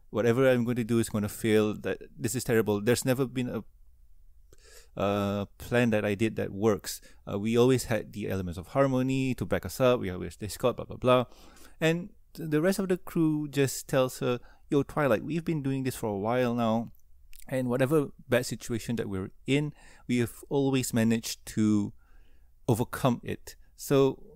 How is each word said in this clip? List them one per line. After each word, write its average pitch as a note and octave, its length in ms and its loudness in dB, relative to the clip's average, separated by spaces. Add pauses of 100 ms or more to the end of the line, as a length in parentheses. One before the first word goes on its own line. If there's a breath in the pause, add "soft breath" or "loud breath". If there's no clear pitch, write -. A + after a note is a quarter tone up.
(120)
whatever A#2 380 4
I'm B2 140 4
going A#2+ 140 -2
to A#2+ 60 0
do A2+ 160 2
is A2 100 0
gonna G#2 200 -2
fail, G#2+ 440 2
that - 280 -6 (160)
this B2 180 -4
is A#2+ 80 -4
terrible. G#2+ 360 2
There's A2+ 260 2
never C3 200 0
been B2 240 -4
a, A2 140 -6 (1400 soft breath)
uh, G2+ 460 -2 (120)
plan A#2+ 320 2
that G#2+ 160 2
I G#2 100 0
did G#2+ 220 -2
that G2+ 160 -4
works. G2+ 480 0 (280 soft breath)
Uh, G2+ 80 -4
we A2+ 200 0
always B2+ 280 4
had - 280 -4
the G#2 160 -6
elements F2+ 280 -4
of F2 100 -12
harmony C3 680 0
to G2+ 100 -6
back F2+ 200 -2
us - 160 -6
up. B2 180 6
We G2+ 100 -4
always F2+ 280 -8
Discord, A2 400 -2
blah, - 80 -8
blah, A2 120 -12
blah. B2+ 280 4 (560 soft breath)
And E3 280 0 (240)
th-, D#3+ 160 -10
the D3+ 120 2
rest F#3+ 180 2
of F#3+ 80 -2
the F3+ 100 2
crew D#3 500 0
just C#3 400 0
tells C3 320 0
her, B2 200 0 (300 soft breath)
"Yo, C#3+ 140 4
Twilight, B2+ 400 0
we've D#3+ 220 -4
been D#3+ 160 -2
doing C3+ 220 -2
this C3 120 -4
for A#2 140 -6
a G2+ 80 -2
while A#2+ 380 0
now. A#2 360 0 (560)
And B2+ 220 -2
whatever C3+ 380 2 (200)
bad A#2+ 200 2
situation A#2 500 -6
that G#2+ 100 -4
we're F#2+ 240 -6 (160)
in, C#3+ 260 0 (340 soft breath)
we B2 100 2
have A#2 160 0 (160)
always C3+ 440 0
managed A2+ 600 0
to G#2+ 400 2 (760)
overcome A#2+ 560 0
it. - 320 -10 (220)
So, C3+ 440 2 (140)